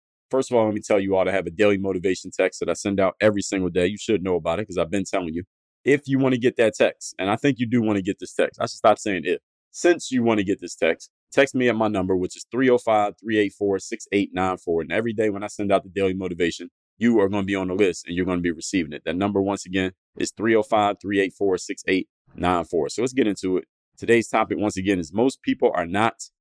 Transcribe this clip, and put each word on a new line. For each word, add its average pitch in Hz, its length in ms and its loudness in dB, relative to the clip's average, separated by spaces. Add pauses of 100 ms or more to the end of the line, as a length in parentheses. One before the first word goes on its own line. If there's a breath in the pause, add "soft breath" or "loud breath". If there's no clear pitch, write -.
(300)
first 131 220 0
of 123 60 4
all, 110 80 4
let 107 100 0
me 107 60 -6
tell 107 180 2
you 98 160 0
all 92 100 4
to 92 60 0
have 92 160 -2
a - 20 -10
daily 104 280 4
motivation 95 520 -2
text 92 300 0
that 85 100 -4
I 85 40 2
send 98 260 -2
out 95 200 2
every 101 220 4
single 92 280 -2
day. 90 180 2
You 104 100 -4
should 98 240 0
know 92 140 0
about 85 240 -2
it 107 80 -6
'cause 90 100 -10
I've 82 140 -2
been 98 140 -2
telling 92 280 -4
you. - 120 -6 (400)
If 143 220 2
you 135 120 0
wanna 131 180 2
get 117 200 0
that 110 180 4
text, - 420 0
and 95 140 -2
I 110 40 0
think 143 220 0
you 123 80 -2
do 117 160 0
wanna 104 220 0
get 95 160 -4
this - 140 -14
text, - 280 -2
I - 40 -2
should - 120 -8
stop 107 220 4
saying 92 260 -4
if. 87 140 0 (320)
Since 170 400 0
you 127 100 0
wanna 113 220 2
get 95 160 -2
this 87 160 -12
text, - 340 -2 (220)
text 139 240 2
me 123 140 2
at 113 60 2
my 110 120 0
number, 95 280 0
which 90 200 -4
is 87 160 -18
three 131 180 2
oh 123 80 6
five, 104 400 0
three 110 220 -2
eight 101 140 2
four, 98 260 0
six - 320 -12
eight 98 220 0
nine 92 240 -2
four. 82 240 -2
And 76 100 -6
every 113 220 0
day 110 160 0
when 98 120 -4
I 104 60 -6
send 101 240 -2
out 95 120 4
the 98 60 -20
daily 95 240 0
motivation, 87 560 -2 (280)
you 113 220 4
are 98 100 4
gonna 101 160 -2
be 98 100 -2
on 95 140 -2
the 90 60 -4
list, 95 300 2
and 85 100 -8
you're 90 100 0
gonna 90 160 0
be 87 100 0
receiving 80 400 -4
it. 73 140 -12
That 80 100 -2
number, 98 260 0
once 98 240 -2
again, 92 280 -2 (240)
is - 140 -4
three 113 220 0
oh 107 100 4
five, 104 380 0
three 98 180 -2
eight 95 140 0
four, 98 240 0
six - 300 -10
eight 92 220 0 (260)
nine 87 300 0
four. 76 240 -2
So - 120 -6
let's 127 120 -2
get 127 120 2
into 92 320 -2
it. - 100 -6 (300)
Today's 113 300 2
topic, 98 320 -2
once 101 180 -2
again, 95 220 0
is 78 140 -8
most 123 280 0
people 131 320 0
are 87 140 -2
not 104 420 -2 (120)